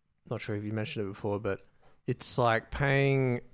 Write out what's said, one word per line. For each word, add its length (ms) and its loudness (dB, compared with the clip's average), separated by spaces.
not 120 -6
sure 140 -4
if 80 -4
you 80 -6
mentioned 340 -4
it 40 -6
before, 300 -2
but 260 -4
it's 300 0
like 340 2
paying 720 2